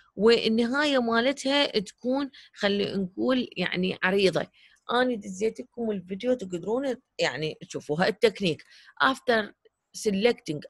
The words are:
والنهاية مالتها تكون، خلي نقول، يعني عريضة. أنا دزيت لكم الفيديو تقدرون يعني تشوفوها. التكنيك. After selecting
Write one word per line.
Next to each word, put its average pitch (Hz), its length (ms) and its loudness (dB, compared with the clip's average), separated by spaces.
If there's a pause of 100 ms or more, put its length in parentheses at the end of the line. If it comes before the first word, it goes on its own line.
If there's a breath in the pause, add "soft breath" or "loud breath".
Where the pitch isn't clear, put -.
(160 soft breath)
والنهاية 233 840 4
مالتها 262 680 0
تكون، 254 640 -2 (240 loud breath)
خلي 202 420 -2
نقول، 214 600 -2
يعني 180 460 -2
عريضة. 185 440 2 (440 soft breath)
أنا 247 240 2
دزيت 208 460 -6
لكم 240 300 -6
الفيديو 202 440 -2
تقدرون 220 640 -4 (220)
يعني 151 420 -2
تشوفوها. - 480 -2
التكنيك. 196 560 0 (400 loud breath)
After 233 480 0 (460)
selecting 190 720 0